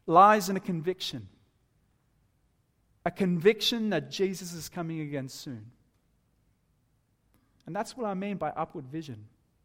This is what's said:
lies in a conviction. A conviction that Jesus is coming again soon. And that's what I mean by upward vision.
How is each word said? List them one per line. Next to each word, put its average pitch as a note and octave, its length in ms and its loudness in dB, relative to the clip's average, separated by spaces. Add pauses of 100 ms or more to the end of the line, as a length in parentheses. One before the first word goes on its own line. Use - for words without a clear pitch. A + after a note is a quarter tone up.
lies F#3+ 400 8
in G3 80 -2
a F#3+ 60 -4
conviction. D#3+ 680 -6 (1800)
A F3 80 -2
conviction G#3 800 2
that D3 220 -2
Jesus F#3+ 420 -4
is D#3+ 160 -12
coming E3 320 -6
again C#3+ 260 -6
soon. A#2+ 440 -14 (1900)
And D#3+ 100 -10
that's A3 220 -6
what B3 80 -6
I G3+ 80 -4
mean F#3+ 240 -4
by D#3 140 -4
upward D#3+ 340 -8
vision. C3 400 -12 (400)